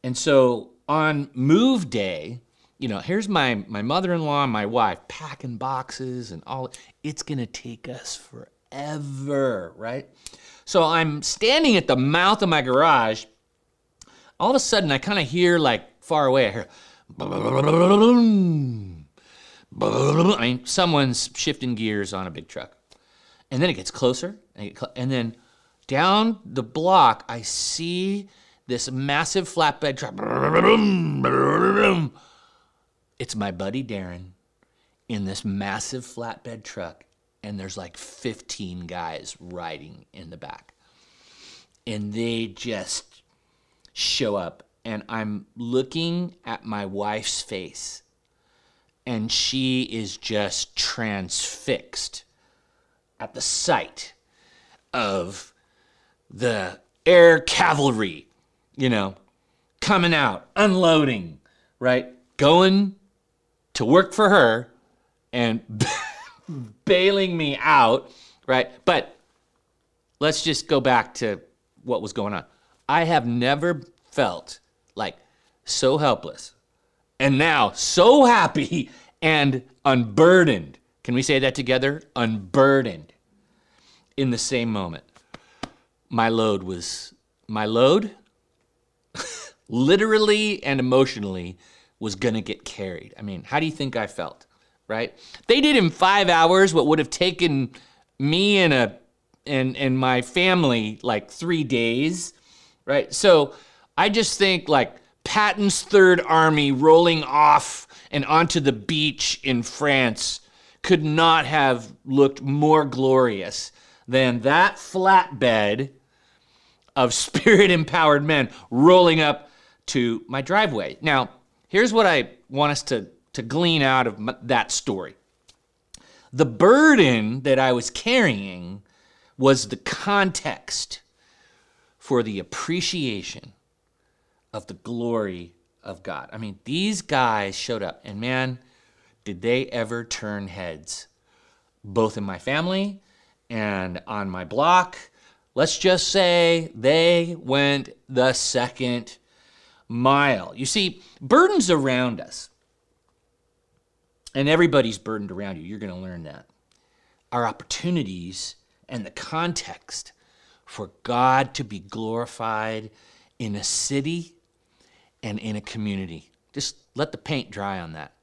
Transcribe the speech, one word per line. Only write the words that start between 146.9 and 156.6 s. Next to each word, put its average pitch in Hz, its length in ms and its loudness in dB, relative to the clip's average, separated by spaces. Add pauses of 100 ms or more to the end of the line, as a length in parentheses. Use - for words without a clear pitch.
went 139 520 -2 (180)
the 127 240 2
second 120 880 -4 (680)
mile. 123 680 -2
You 127 100 -8
see, 185 360 -4 (180)
burdens 285 500 2
around 127 500 0
us, - 280 -18 (1900)
and 139 140 0
everybody's 143 500 2
burdened 104 320 -8
around 95 280 -10
you, 78 60 -16
you're 101 140 -14
gonna 92 220 -12
learn 90 220 -14
that, 73 240 -18 (840)